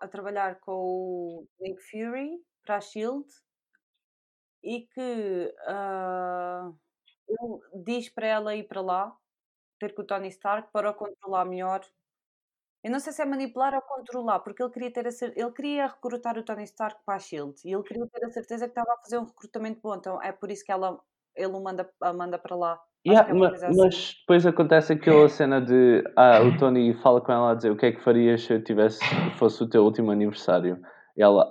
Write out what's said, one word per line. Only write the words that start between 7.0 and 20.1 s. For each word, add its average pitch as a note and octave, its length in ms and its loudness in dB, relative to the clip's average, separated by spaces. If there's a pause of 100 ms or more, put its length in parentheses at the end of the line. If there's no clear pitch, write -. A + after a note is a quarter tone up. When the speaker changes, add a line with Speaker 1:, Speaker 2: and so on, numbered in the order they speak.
Speaker 1:
ele A3 560 -12
diz A#3 240 -8
para A3 160 -10
ela G#3+ 300 -4
ir G#3 120 -10
para F#3+ 140 -10
lá, F#3+ 340 -6 (640)
ter G#3 140 -10
com G#3+ 80 -14
o G3 40 -14
Tony G3 240 -8
Stark G#3 440 -8
para G#3 160 -4
o G#3 60 -6
controlar G3 500 -8
melhor. F#3 360 -8 (1000)
Eu A3 80 -8
não C4+ 80 -6
sei C#4+ 140 -12
se D#4 80 -8
é D4 40 -6
manipular C4+ 500 -4
ou C4+ 80 -4
controlar, A#3+ 560 -6
porque G#3 240 -12
ele B3 80 -6
queria B3 200 -10
ter A#3+ 160 -8
a A#3+ 40 -8
cer-, A#3+ 260 -12
ele A#3+ 140 -6
queria C#4+ 360 -6
recrutar A#3+ 520 -10
o A3+ 40 -10
Tony G#3+ 200 -12
Stark G#3+ 420 -10
para G3+ 100 -6
a G3 40 -6
shield C#3+ 340 -12 (100)
e E3+ 80 -12
ele G3+ 120 -6
queria A#3 280 -10
ter A#3+ 140 -12
a A#3 60 -10
certeza A#3 340 -10
que A#3 60 -10
estava A#3 220 -6
a A#3 40 -8
fazer A#3+ 220 -8
um A3+ 60 -8
recrutamento A3 560 -14
bom, G#3+ 140 -8
então F#3+ 280 -10